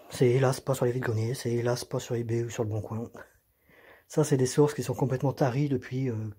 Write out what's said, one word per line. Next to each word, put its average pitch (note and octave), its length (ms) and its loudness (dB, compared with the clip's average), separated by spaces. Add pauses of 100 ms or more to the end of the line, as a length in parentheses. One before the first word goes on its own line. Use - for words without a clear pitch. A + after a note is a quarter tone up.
(120)
c'est B2+ 180 4
hélas C3 300 2
pas C3 160 -2
sur B2+ 100 0
les A#2+ 60 2
vides-greniers, A#2+ 420 -2
c'est A#2+ 200 -2
hélas A#2+ 300 0
pas - 160 -4
sur - 140 -6
eBay A#2 300 -2
ou A2+ 80 -8
sur A#2+ 120 -4
Le G#2+ 60 -4
Bon G#2+ 120 -4
Coin. A2+ 280 -8 (1000)
Ça, D#3 160 2
c'est C#3+ 140 2
des B2+ 80 4
sources D3 300 4
qui B2 80 -4
sont A#2+ 100 -4
complètement C3 400 0
taries C#3 360 2
depuis, B2+ 420 -2
euh, A2 280 -4